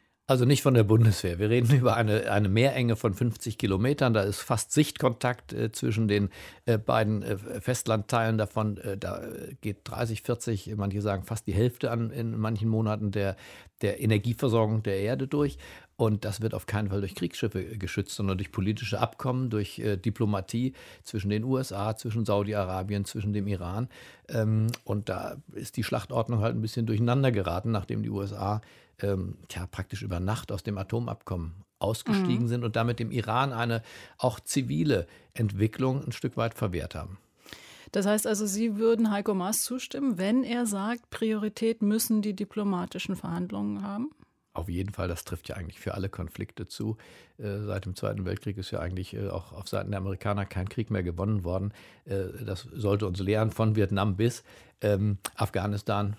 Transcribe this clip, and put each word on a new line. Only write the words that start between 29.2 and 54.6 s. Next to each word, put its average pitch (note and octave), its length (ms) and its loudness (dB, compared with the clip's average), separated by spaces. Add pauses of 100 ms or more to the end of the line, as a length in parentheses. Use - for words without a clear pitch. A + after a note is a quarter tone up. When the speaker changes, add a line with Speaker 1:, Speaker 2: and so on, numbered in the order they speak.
Speaker 1:
tja, F#2 180 -8
praktisch - 360 -8
über F2+ 180 -4
Nacht G#2+ 320 -2
aus G#2 100 -6
dem G2+ 160 -4
Atomabkommen F#2+ 760 -6 (260)
ausgestiegen A#2+ 640 2
Speaker 2:
Mhm. A#2 40 0
Speaker 1:
sind A#2+ 160 -2
und A2+ 120 -2
damit A#2 240 0
dem A2+ 100 -4
Iran B2 420 0
eine A#2 300 0 (360)
auch A#2+ 200 0
zivile C3+ 720 0 (240)
Entwicklung A2 720 0
ein A#2+ 80 -6
Stück - 240 -6
weit A#2 180 0
verwehrt F2+ 400 -4
haben. F#2 240 -10 (720)
Speaker 2:
Das G3 160 0
heißt G#3+ 180 2
also, G#3+ 220 0
Sie G#3 300 0
würden A3+ 340 4
Heiko G3+ 240 0
Maas F#3+ 280 0
zustimmen, C4 540 -4
wenn G#3+ 280 2
er A#3+ 200 -2
sagt, G#3 460 -4
Priorität A3 720 -2
müssen G#3+ 400 2
die G#3 140 -4
diplomatischen G3 800 -4
Verhandlungen G3 640 -4
haben? G#3 280 -6 (420)
Speaker 1:
Auf F2 160 -6
jeden F#2+ 240 -4
Fall, F#2 160 -4
das E2 160 -6
trifft - 240 -10
ja - 80 -6
eigentlich E2+ 240 -12
für F#2 140 -4
alle F#2+ 140 -4
Konflikte - 600 -10
zu. A2 280 -6 (420)
Äh, G#2 280 -6
seit G2 200 -4
dem F2+ 100 -8
Zweiten G#2 280 -4
Weltkrieg G2 340 -4
ist F#2+ 120 -8
ja G2+ 80 -4
eigentlich, F#2 340 -6
äh, G#2 140 -6
auch F2+ 260 -8
auf - 140 -12
Seiten G2 240 -4
der G2+ 80 -2
Amerikaner G2 480 -2
kein F#2+ 220 -4
Krieg A2 240 -4
mehr F#2+ 100 0
gewonnen F#2 400 -2
worden. F#2+ 300 -2 (320)
Äh, G2 420 -6
das F#2+ 260 -6
sollte G2+ 360 2
uns F#2 100 -4
lehren, G#2+ 320 2
von A2 240 2
Vietnam G2+ 400 2
bis, A2+ 300 0 (360)